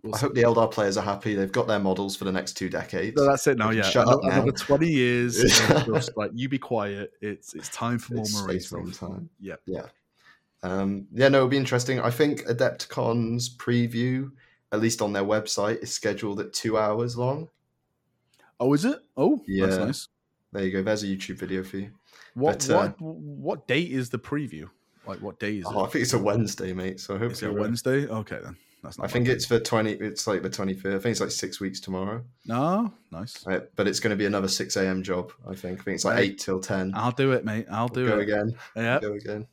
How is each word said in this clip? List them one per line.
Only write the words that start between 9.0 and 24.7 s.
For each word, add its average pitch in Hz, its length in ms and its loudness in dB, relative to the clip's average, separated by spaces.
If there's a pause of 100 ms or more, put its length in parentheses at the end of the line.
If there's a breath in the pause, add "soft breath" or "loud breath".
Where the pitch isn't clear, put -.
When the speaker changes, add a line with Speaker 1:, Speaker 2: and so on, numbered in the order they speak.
Speaker 2:
time. 95 200 -12 (100)
Speaker 1:
Yeah. 95 160 -12 (100)
Speaker 2:
Yeah. 90 200 -6 (760 soft breath)
Um, 98 500 -2
yeah, 131 160 6
no, 139 100 8
it'll 131 100 6
be 139 80 2
interesting. 127 440 0
I 120 100 0
think 147 360 2
Adepticon's 120 1080 0
preview, 123 760 0 (420 soft breath)
at 107 80 2
least 113 220 2
on 101 100 0
their 98 100 0
website, 107 600 0
is - 100 -8
scheduled 101 480 -2
at - 120 -6
two 110 260 0
hours 113 380 0
long. 135 320 -2 (1080 soft breath)
Speaker 1:
Oh, 131 140 4
is 147 120 4
it? 269 140 2 (180)
Oh, 214 280 4 (140)
that's 95 200 4
Speaker 2:
Yeah. - 0 -
Speaker 1:
nice. 110 300 -2 (440)
Speaker 2:
There 98 120 -2
you 95 80 0
go. 95 100 0
There's 104 200 0
a 101 40 -4
YouTube 95 320 -4
video 92 240 -4
for 95 160 -10
you. 101 120 -8 (440 loud breath)
Speaker 1:
What, 135 340 0
Speaker 2:
But, - 20 0
uh, 180 280 2
Speaker 1:
what, 160 200 -12
what 147 500 -8
date 139 240 0
is 131 180 -4
the 123 80 -6
preview? 110 500 -8 (360)